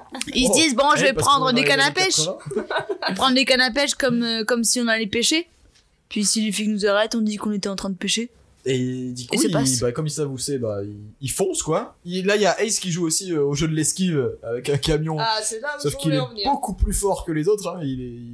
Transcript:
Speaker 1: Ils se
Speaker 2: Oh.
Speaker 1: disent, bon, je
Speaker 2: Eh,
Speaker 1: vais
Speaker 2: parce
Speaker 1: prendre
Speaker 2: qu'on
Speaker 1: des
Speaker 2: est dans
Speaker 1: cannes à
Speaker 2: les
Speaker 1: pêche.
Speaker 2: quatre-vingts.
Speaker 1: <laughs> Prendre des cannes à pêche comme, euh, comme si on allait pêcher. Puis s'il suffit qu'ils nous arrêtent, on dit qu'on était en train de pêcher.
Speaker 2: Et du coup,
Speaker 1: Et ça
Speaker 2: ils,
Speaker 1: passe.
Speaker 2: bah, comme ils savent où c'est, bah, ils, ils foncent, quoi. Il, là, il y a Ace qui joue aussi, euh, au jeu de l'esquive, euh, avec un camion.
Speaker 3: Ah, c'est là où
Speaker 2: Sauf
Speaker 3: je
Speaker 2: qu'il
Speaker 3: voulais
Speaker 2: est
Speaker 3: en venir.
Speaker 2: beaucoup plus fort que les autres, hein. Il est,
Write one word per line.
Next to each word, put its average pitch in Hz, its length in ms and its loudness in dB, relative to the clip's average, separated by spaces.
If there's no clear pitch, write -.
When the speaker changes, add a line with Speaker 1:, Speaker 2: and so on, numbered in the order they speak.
Speaker 1:
Ils 254 120 4
se - 60 4
Speaker 2:
Oh. - 20 4
Speaker 1:
disent, 294 220 4
bon, 269 80 4
je - 40 2
Speaker 2:
Eh, - 80 4
Speaker 1:
vais 269 60 4
Speaker 2:
parce - 120 0
Speaker 1:
prendre 269 200 4
Speaker 2:
qu'on 262 60 2
Speaker 1:
des 247 100 4
Speaker 2:
est - 20 2
dans - 60 4
Speaker 1:
cannes 269 100 4
à 277 80 4
Speaker 2:
les 294 60 -4
Speaker 1:
pêche. 370 220 2
Speaker 2:
quatre-vingts. - 1000 -4
Speaker 1:
<laughs> - 20 -
Prendre 254 180 4
des 262 120 4
cannes 254 160 4
à 254 80 2
pêche 285 240 0
comme, 240 280 0
euh, 226 220 -2
comme 233 200 2
si - 160 2
on 233 80 2
allait 220 180 2
pêcher. 233 420 0
Puis 208 140 -2
s'il 214 200 2
suffit 214 200 -2
qu'ils 214 80 0
nous 208 140 0
arrêtent, 208 280 2
on 233 80 0
dit 214 140 0
qu'on 214 160 -2
était 202 160 -2
en 196 80 -6
train 190 140 -4
de 190 60 -4
pêcher. 220 340 -4
Speaker 2:
Et 127 480 -2
du 123 140 -10
coup, - 80 -6
Speaker 1:
Et 208 40 2
ça 302 80 4
Speaker 2:
ils, 190 60 0
Speaker 1:
passe. 131 280 2
Speaker 2:
bah, 120 120 0
comme 156 140 -2
ils 147 40 -4
savent 143 200 -4
où 131 60 -6
c'est, 139 220 -4
bah, 104 240 -4
ils, 104 140 -10
ils 131 80 -2
foncent, - 320 -2
quoi. 175 420 -4
Il, 180 220 -4
là, 202 100 4
il 214 60 2
y 196 40 6
a 170 160 2
Ace 214 180 0
qui 185 100 -4
joue 170 160 0
aussi, 175 260 -2
euh, 151 100 2
au 143 120 2
jeu 156 140 0
de 160 60 0
l'esquive, 156 440 0
euh, 120 240 -2
avec 120 260 -6
un 143 80 2
camion. 156 420 0
Speaker 3:
Ah, 220 240 0
c'est 220 180 -4
là 277 80 -8
où - 40 -10
Speaker 2:
Sauf 143 100 -2
Speaker 3:
je - 40 -8
Speaker 2:
qu'il - 140 -4
Speaker 3:
voulais 147 60 2
Speaker 2:
est - 40 0
Speaker 3:
en - 80 -4
venir. 208 220 -4
Speaker 2:
beaucoup 220 240 -2
plus - 180 0
fort 190 320 0
que 170 80 -4
les 156 160 0
autres, 208 200 2
hein. 180 140 -6
Il 131 200 -4
est, - 20 -8